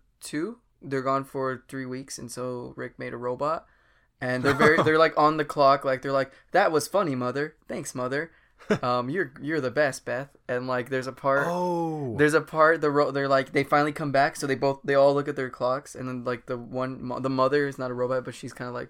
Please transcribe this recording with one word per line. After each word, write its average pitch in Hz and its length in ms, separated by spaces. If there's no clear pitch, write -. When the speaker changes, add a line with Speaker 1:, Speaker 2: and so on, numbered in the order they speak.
Speaker 1:
two, 185 360
they're 135 220
gone 135 200
for 131 440
three 135 180
weeks, 127 320
and 120 140
so 123 460
Rick 127 200
made 127 160
a 120 40
robot. 127 500
And 127 240
they're 139 120
very, 156 220
Speaker 2:
<laughs> 180 60
Speaker 1:
they're, 156 140
like, 160 220
on 151 180
the 151 80
clock, 143 400
like, 131 160
they're 139 100
like, 135 200
"That 180 200
was 147 160
funny, 180 260
mother. 127 420
Thanks, 180 260
mother." 135 380
Speaker 2:
<laughs> 202 140
Speaker 1:
Um, 127 260
you're, 156 220
you're 151 200
the 127 100
best, 139 340
Beth. 123 240
And, 127 200
like, 123 220
there's 131 180
a 131 40
part, 139 380
Speaker 2:
Oh. 170 680
Speaker 1:
there's 147 180
a 151 60
part, 160 400
the 151 100
ro-, 143 180
they're, 139 180
like, 135 240
they 139 120
finally 147 280
come 147 200
back, 139 240
so 151 100
they 135 100
both, 139 280
they 139 120
all 139 180
look 143 140
at 143 80
their 131 140
clocks, 127 460
and 127 120
then, 127 160
like, 123 220
the 127 120
one, 127 460
mo-, 123 160
the 131 120
mother 135 360
is 139 120
not 127 100
a 123 60
robot, 127 300
but 123 100
she's 127 180
kinda 123 180
like, 123 180